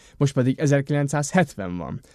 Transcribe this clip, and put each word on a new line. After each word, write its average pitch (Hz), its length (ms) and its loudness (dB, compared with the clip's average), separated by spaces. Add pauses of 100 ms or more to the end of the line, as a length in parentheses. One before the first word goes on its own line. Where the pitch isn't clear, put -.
(160)
most 143 160 2
pedig 131 260 2
ezerkilencszázhetven 143 1160 0
van. 87 240 -8 (140)